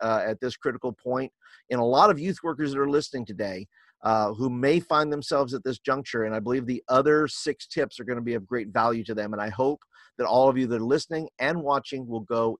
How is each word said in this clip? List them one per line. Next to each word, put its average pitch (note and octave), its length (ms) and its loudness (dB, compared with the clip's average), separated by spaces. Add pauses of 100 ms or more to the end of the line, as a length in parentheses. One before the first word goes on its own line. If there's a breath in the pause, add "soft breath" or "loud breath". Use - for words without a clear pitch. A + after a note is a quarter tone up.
uh, A2 240 2
at A2 160 -2
this B2 160 -4
critical B2 360 -4
point. B2+ 400 -6 (380 soft breath)
And B2 100 0
a A#2 40 2
lot D#3 260 8
of D#3 80 2
youth F3 240 -4
workers D3 300 -2
that C#3 80 -2
are C#3 100 0
listening C#3 360 -2
today, G2 400 -8 (380 soft breath)
uh, A2 280 2
who A#2+ 160 -4
may C3+ 320 2
find D3+ 320 2
themselves C#3 420 0
at A2+ 100 -6
this B2+ 140 -4
juncture, C3 460 -2
and A2 100 -2
I A2 60 -2
believe B2 240 -2
the B2 240 -4
other D3 400 4
six - 380 -6
tips - 320 -4
are A#2+ 60 -12
gonna A#2+ 160 -4
be A#2 140 -4
of F#2+ 120 -6
great A#2 220 -4
value A#2 360 0
to A2+ 100 -6
them. G#2+ 180 -4
And G#2 100 -4
I G#2+ 60 -4
hope C3 320 -2 (380 soft breath)
that B2 80 -2
all B2+ 220 6
of B2+ 80 4
you C3 120 0
that A#2 120 0
are A2+ 40 -2
listening D#3 440 -2 (100)
and D#3 240 -2
watching C#3 440 -2
will A#2 140 -6
go A2+ 400 0